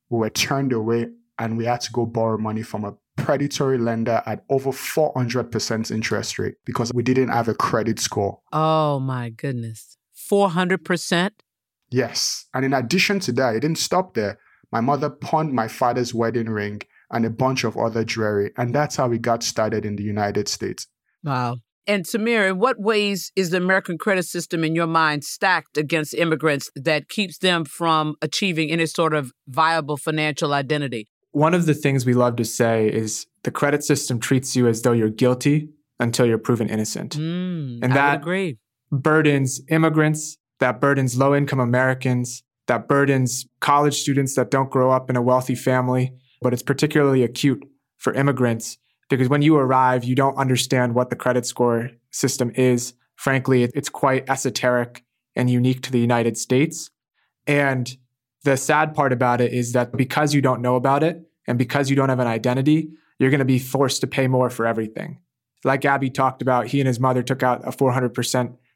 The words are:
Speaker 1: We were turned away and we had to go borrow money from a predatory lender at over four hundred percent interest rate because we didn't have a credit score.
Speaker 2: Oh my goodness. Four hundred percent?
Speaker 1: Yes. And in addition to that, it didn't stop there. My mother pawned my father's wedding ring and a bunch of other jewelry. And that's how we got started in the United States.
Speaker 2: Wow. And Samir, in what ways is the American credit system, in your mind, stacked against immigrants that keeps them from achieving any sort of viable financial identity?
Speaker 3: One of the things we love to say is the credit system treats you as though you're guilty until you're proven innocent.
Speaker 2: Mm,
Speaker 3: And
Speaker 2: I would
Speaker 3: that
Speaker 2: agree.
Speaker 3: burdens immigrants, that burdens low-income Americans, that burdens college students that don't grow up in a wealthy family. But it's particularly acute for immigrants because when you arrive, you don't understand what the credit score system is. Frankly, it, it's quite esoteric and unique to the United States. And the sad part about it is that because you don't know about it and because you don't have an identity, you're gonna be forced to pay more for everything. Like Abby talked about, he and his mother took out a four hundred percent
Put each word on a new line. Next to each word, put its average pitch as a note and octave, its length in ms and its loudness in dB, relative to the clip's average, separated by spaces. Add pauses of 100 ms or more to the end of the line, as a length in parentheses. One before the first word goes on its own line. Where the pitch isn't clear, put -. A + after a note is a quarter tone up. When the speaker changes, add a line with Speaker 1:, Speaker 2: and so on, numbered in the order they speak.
(100)
Speaker 1:
We A#2+ 80 -2
were A2 120 0
turned C#3 420 -2
away A#2 380 0 (280)
and A2+ 180 -4
we A2+ 100 -2
had B2 160 0
to A2+ 100 -10
go A#2 140 -2
borrow A2+ 320 0
money G#2+ 240 -4
from G#2+ 220 -8
a G2+ 120 -10 (200)
predatory C#3 600 0
lender A2+ 480 0
at A2 240 -8
over C3+ 220 0
four - 420 -2
hundred A#2+ 380 -2
percent A2+ 400 -4
interest A2 480 -4
rate G2+ 140 -4 (100)
because A#2 280 -4
we A#2+ 120 -2
didn't B2+ 240 2
have A#2 180 0
a A2 80 0
credit A2 460 -2
score. G2+ 400 -4 (120)
Speaker 2:
Oh D#3 460 0
my B2+ 320 -4
goodness. A2+ 680 -10 (160)
Four G3+ 380 0
hundred F3+ 340 0
percent? F3+ 500 0 (560)
Speaker 1:
Yes. - 640 -4
And C3+ 100 -2
in C3+ 80 0
addition F3 480 0
to - 120 -4
that, B2 220 2
it A2+ 60 0
didn't D#3 180 -2
stop F3+ 360 -2
there. G2+ 260 -2 (320)
My A#2 80 0
mother C#3 300 0
pawned D#3 420 -2
my A2+ 160 -2
father's A#2+ 440 0
wedding A2+ 360 -2
ring G#2 320 -6 (320)
and A#2 120 0
a A#2 60 0
bunch C3 320 0
of A2+ 140 -2
other A2+ 280 0
jewelry. G#2+ 520 -2
And A#2+ 180 -2
that's C#3+ 220 0
how C3+ 100 0
we A#2+ 120 0
got A#2 260 -2
started A2 400 -2
in G#2 100 -6
the G#2 80 -6
United G#2 460 -2
States. - 400 -8 (340)
Speaker 2:
Wow. B2 360 -4 (280)
And G3+ 180 0
Samir, A3 440 0
in F#3+ 100 -2
what B3 220 2
ways G#3 560 0
is F#3 140 0
the F#3 80 0
American F#3 400 0
credit F#3 260 0
system, E3+ 400 -4
in D#3+ 100 0
your E3 120 0
mind, D#3 380 0
stacked F3+ 520 -2
against D#3 380 -2
immigrants D#3 600 0
that D3 340 -2
keeps F#3+ 300 -6
them F3 260 0
from D#3 580 0
achieving D#3+ 480 -2
any E3 160 0
sort D#3+ 280 0
of C#3 180 -4 (160)
viable D3+ 480 0
financial D3+ 580 -2
identity? C#3 540 -4 (240)
Speaker 3:
One D3+ 200 4
of F3 140 2
the D3+ 80 4
things C#3 320 0
we B2 80 4
love B2 220 4
to A#2 80 -2
say A2+ 440 2
is A2 380 -4 (160)
the - 80 -2
credit C#3+ 340 0
system C3+ 340 0
treats C3 380 0
you B2 100 4
as A2+ 160 2
though B2 100 4
you're A2 180 2
guilty C3 580 2 (320)
until A#2+ 260 2
you're A#2 120 4
proven A2+ 300 0
innocent. A2 480 -6
Speaker 2:
Mm, D#3+ 640 -6
Speaker 3:
And - 20 -6
Speaker 2:
I - 20 2
would B2+ 100 4
Speaker 3:
that C#3+ 240 4
Speaker 2:
agree. F3 380 -4 (320)
Speaker 3:
burdens C#3+ 800 2
immigrants, D#3 720 2 (220)
that B2 200 0
burdens C3+ 380 2
low-income C#3 420 2
Americans, B2+ 800 0 (240)
that A#2 220 -2
burdens C#3 580 2 (140)
college D3 400 4
students C3+ 360 0
that B2+ 140 0
don't C3+ 200 0
grow C3 200 2
up C3 200 0
in B2+ 60 0
a B2 60 0
wealthy B2+ 320 2
family. B2+ 600 0 (260)
But B2+ 120 0
it's A#2+ 100 -4
particularly C#3 600 2
acute A#2+ 420 0 (320)
for - 160 -2
immigrants B2 640 0 (320)
because B2+ 200 2
when D3 120 2
you D#3 160 6
arrive, B2+ 480 2
you B2 100 0
don't C3+ 220 2
understand B2+ 580 0
what B2 140 0
the A#2+ 80 -6
credit B2 300 0
score A#2+ 440 0 (200)
system B2 440 -2
is. B2 400 2 (220)
Frankly, C3 460 2
it, A#2+ 120 0
it's - 140 -4
quite C3 400 0
esoteric B2 760 -2 (300)
and B2 140 0
unique B2 340 2
to - 80 -10
the B2+ 100 2
United A#2 360 2
States. - 540 -2 (560)
And C3+ 500 0 (460)
the C#3 160 2
sad D3+ 360 2
part C#3+ 160 2
about B2 300 2
it A#2+ 140 0
is A#2+ 180 -2
that B2 240 0
because D3 380 2
you C#3 80 2
don't B2+ 180 2
know B2 160 2
about C3+ 260 2
it E3 200 -2 (240)
and A#2+ 120 -2
because C3 300 0
you C3+ 80 2
don't C3+ 140 2
have B2+ 80 0
an B2 80 0
identity, C3 640 0 (280)
you're C3 120 4
gonna C#3 160 2
be B2+ 120 4
forced C3 440 0
to C3 40 -2
pay C3 200 0
more B2+ 240 2
for A#2 160 -2
everything. A2+ 540 -4 (440)
Like C3+ 220 2
Abby C3+ 240 2
talked C3 320 0
about, B2 240 2
he C3+ 140 -2
and C3+ 60 0
his A#2+ 140 0
mother B2+ 220 2
took B2+ 200 -2
out B2 240 0
a C3 60 -6
four C3 200 2
hundred B2+ 200 0
percent B2 400 -2 (240)